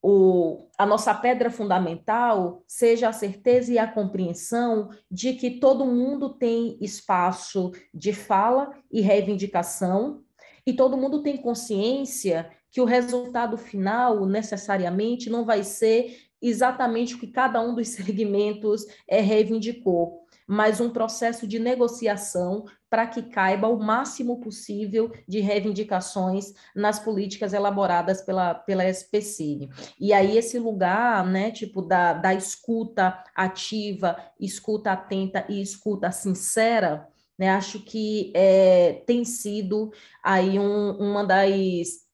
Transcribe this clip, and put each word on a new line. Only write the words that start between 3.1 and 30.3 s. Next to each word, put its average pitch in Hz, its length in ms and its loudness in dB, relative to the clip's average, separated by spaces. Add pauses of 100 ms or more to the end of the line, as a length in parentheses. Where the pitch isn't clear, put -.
certeza 240 600 0
e 233 80 4
a 220 80 2
compreensão 208 1000 -2 (220)
de 220 220 -4
que 247 260 -4
todo 269 260 4
mundo 262 500 0
tem 233 460 -2
espaço 185 920 -2 (200)
de 185 200 -4
fala 240 600 0 (160)
e - 120 -2
reivindicação, 196 1200 0 (420)
e 254 80 0
todo 254 240 4
mundo 277 280 -2
tem 285 120 -2
consciência 214 1120 -2 (240)
que 254 80 -2
o 247 40 6
resultado 247 720 0
final, 208 720 0
necessariamente, 202 1040 -2
não 233 140 -2
vai 214 180 0
ser 226 560 0 (220)
exatamente 240 720 0
o - 60 -16
que 233 80 -14
cada 262 320 0
um 240 120 -2
dos 226 180 -4
segmentos, 208 920 -2 (220)
é, 196 140 2
reivindicou, 214 1040 0 (200)
mas 214 360 2
um 240 100 0
processo 233 560 -4
de 220 140 -4
negociação 214 1040 -2 (260)
para 226 160 2
que - 160 -8
caiba 196 460 0
o 233 100 2
máximo 240 640 -2
possível 214 680 -4 (160)
de 196 140 -4
reivindicações 196 1120 -2 (220)
nas 208 240 0
políticas 202 540 -4
elaboradas 196 680 0
pela, 185 340 -2
pela 185 300 -2
S 185 240 -2
P 208 140 -2
cine. 147 480 -8 (300)
E 202 120 2
aí 202 240 6